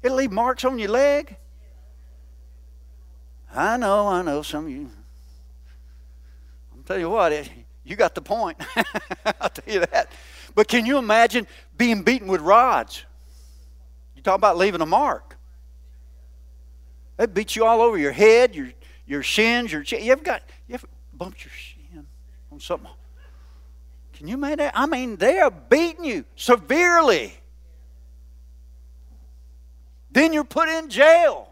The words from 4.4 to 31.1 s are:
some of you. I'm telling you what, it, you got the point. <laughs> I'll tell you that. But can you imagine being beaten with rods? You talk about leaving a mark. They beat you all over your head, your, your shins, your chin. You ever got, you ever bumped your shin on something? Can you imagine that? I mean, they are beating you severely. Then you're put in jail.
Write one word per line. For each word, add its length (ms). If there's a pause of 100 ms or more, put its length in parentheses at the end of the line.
some 240
of 40
you. 180 (1800)
I'm 120
telling 180
you 80
what, 220
it, 180 (320)
you 140
got 180
the 80
point. 340 (120)
<laughs> 80 (640)
I'll 80
tell 260
you 60
that. 320 (420)
But 140
can 180
you 120
imagine 500 (280)
being 280
beaten 240
with 120
rods? 640 (1080)
You 80
talk 140
about 200
leaving 240
a 60
mark. 500 (1800)
They 100
beat 300
you 80
all 160
over 180
your 140
head, 420
your, 160 (360)
your 180
shins, 480
your 100
chin. 220
You 80
ever 100
got, 200 (260)
you 60
ever 120 (260)
bumped 320
your 80
shin 540 (460)
on 80
something? 300 (1200)
Can 140
you 60
imagine 240
that? 180
I 100
mean, 300
they 240
are 100
beating 540
you 200 (120)
severely. 1000 (2750)
Then 220
you're 120
put 240
in 200
jail. 640